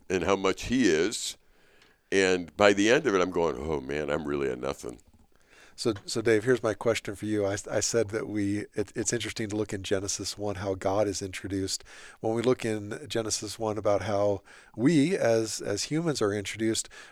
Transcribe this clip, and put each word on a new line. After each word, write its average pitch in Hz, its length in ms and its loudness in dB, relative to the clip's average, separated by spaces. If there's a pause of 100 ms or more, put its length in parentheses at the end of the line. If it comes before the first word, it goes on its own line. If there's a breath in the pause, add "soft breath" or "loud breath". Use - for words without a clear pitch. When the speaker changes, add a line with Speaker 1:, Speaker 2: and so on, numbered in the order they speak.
Speaker 1:
and 90 140 0
how 98 140 4
much 95 300 0
he 120 200 4
is. 87 480 2 (800 soft breath)
And 92 420 2
by 104 160 8
the 101 180 4
end 151 180 4
of 104 60 4
it, 95 80 4
I'm 90 100 0
going, 85 280 0
"Oh, 73 220 -2
man, 71 280 -4
I'm 76 160 -2
really 71 240 -2
a 62 60 -4
nothing." 62 440 -8 (760 soft breath)
Speaker 2:
So, 113 200 -2 (100)
so - 160 -4
Dave, 110 220 4
here's 123 180 2
my 107 140 0
question 110 400 -2
for 104 100 -8
you. 104 220 0
I, 101 100 -2 (120)
I 120 100 0
said 110 300 0
that 107 200 -6
we, 104 300 -2 (160)
it, - 200 -4
it's 117 160 -2
interesting 110 380 -4
to 104 60 -6
look 107 180 -4
in 98 80 -6
Genesis 95 560 -4
one 101 180 -4
how 95 200 -2
God 98 320 2
is 95 160 -4
introduced. 95 600 -6 (360 loud breath)
When 110 160 -2
we 117 80 0
look 123 200 2
in 107 440 -4
Genesis 107 500 -4
one 107 220 -2
about 101 240 2
how 101 400 0 (320 loud breath)
we 151 420 4
as, 113 440 0
as 104 240 -4
humans 156 360 -2
are 101 100 2
introduced, 107 580 -2 (220 loud breath)